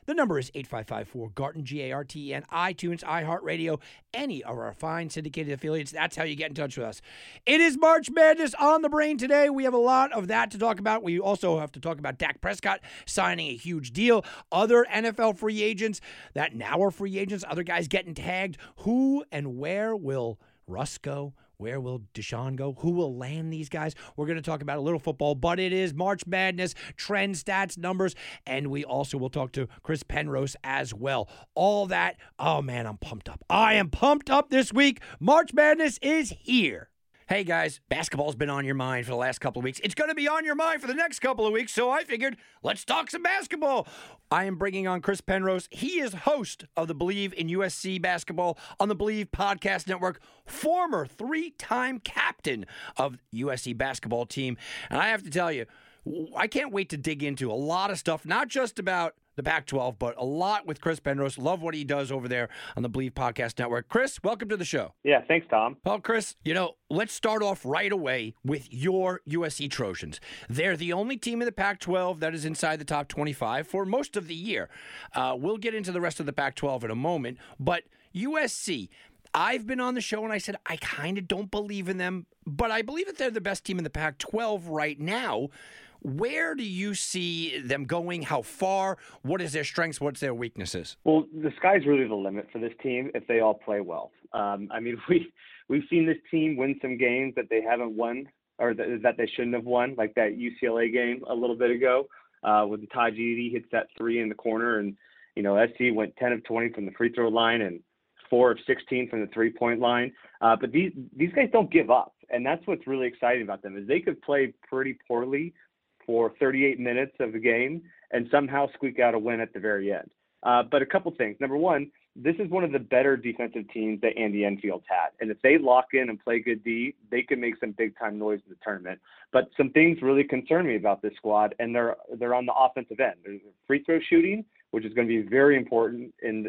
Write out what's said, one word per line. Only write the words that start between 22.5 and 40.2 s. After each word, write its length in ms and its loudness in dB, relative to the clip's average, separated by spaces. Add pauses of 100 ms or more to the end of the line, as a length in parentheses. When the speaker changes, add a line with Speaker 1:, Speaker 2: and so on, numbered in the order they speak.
Speaker 1:
go? 260 -6
Who 100 2
will 260 0
land 340 -8
these 200 -8
guys? 240 -4 (200)
We're 120 -4
gonna 160 -4
talk 180 -4
about 160 -4
a 60 -4
little 160 0
football, 360 0
but 240 2
it 140 0
is 220 0
March 320 -2
Madness, 480 0 (240)
trend, 380 -2
stats, 420 -2
numbers, 360 0 (320)
and 200 -4
we 180 -4
also 320 -2
will 140 -4
talk 220 -4
to 140 -4 (160)
Chris 200 -4
Penrose 600 -2
as 300 -2
well. 380 -2 (240)
All 320 4
that, 300 0 (220)
oh 220 2
man, 260 -4
I'm 120 -8
pumped 320 -10
up. 180 -16
I 240 6
am 160 4
pumped 400 4
up 220 4
this 200 4
week. 300 4 (180)
March 360 6
Madness 480 6
is 380 0
here. 500 0 (380)
Hey 140 0
guys, 460 0
basketball's 480 -2
been 140 -2
on 140 -2
your 120 0
mind 280 -2
for 60 -8
the 60 -2
last 240 -2
couple 180 -4
of 60 -4
weeks. 180 -6
It's 140 -2
gonna 180 0
be 140 0